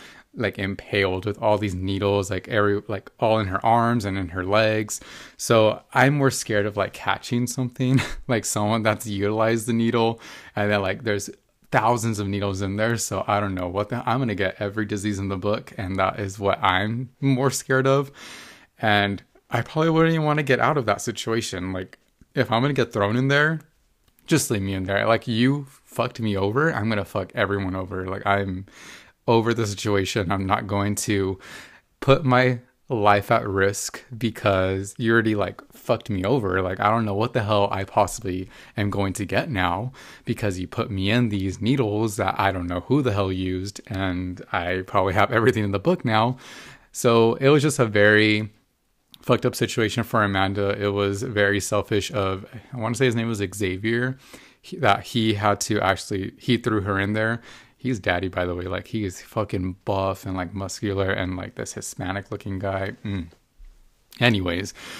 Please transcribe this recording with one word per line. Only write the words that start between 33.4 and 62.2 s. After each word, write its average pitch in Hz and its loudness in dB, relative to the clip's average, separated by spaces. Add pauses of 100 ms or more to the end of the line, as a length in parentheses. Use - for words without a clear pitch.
risk 98 0 (140)
because 98 0
you 113 0
already, 110 4
like, 101 -4 (260)
fucked - -2
me 95 -2
over. 98 0
Like, 92 -4
I 104 4
don't 113 2
know 101 -2
what 110 -2
the 117 0
hell 104 2
I 98 -2
possibly 95 -2 (260)
am 101 -2
going 98 -2
to 101 -6
get 135 -2
now 95 -2 (340)
because 104 -4
you 90 -6
put - -6
me 95 -2
in 117 2
these 95 -2
needles 107 0
that 98 0
I 98 4
don't 90 -4
know 87 -2
who 143 2
the 123 0
hell 98 0
used, 92 -4
and 92 -4 (100)
I 92 -2
probably 95 2
have 104 4
everything 113 2
in 101 -2
the 98 -2
book 170 0
now. 117 2 (540)
So 117 4
it 135 4
was 147 6
just 143 0
a 127 6
very 107 6 (720)
fucked 123 0
up 120 0
situation 113 -2
for 110 2
Amanda. 98 0 (120)
It 101 2
was 101 0
very 101 2
selfish 101 -2
of, 95 -2 (280)
I 127 -10
wanna 117 -4
say 135 2
his 117 2
name 117 0
was 107 -2 (100)
Xavier, 110 -2 (440)
he, - -14
that 107 4
he 110 0
had 104 2
to 107 -2
actually, 95 -2
he 120 0
threw 110 -2
her 98 -2
in 101 -2
there. 110 -2 (380)
He's 123 -4
daddy, 92 -2
by 90 -2
the 87 -4
way. 90 -6
Like, 92 -6
he 107 -4
is 92 -8
fucking 95 -4
buff 95 -2
and, 95 -6
like, 90 -6
muscular 98 -4
and, 92 -4
like, - -12
this - -8
Hispanic 98 -8